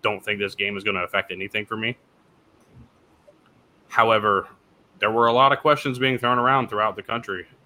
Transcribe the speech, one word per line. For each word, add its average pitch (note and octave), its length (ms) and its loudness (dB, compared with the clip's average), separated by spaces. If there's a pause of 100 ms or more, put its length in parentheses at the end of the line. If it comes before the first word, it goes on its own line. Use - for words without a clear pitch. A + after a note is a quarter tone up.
don't G#2 220 -4
think G#2 160 -4
this G2 160 -4
game G2+ 200 -2
is F#2+ 80 -8
gonna F#2+ 200 -2
affect F#2+ 280 -4
anything G2+ 340 -8
for A2 120 -8
me. A2+ 200 -6 (1900)
However, G#2+ 600 2 (520)
there G#2+ 120 0
were A#2 160 2
a A#2 60 2
lot C3+ 200 6
of C3+ 60 -4
questions C#3 400 0
being C3 180 0
thrown B2 200 0
around B2+ 300 2
throughout G#2+ 300 -2
the G#2 60 -12
country G2+ 440 -8 (180)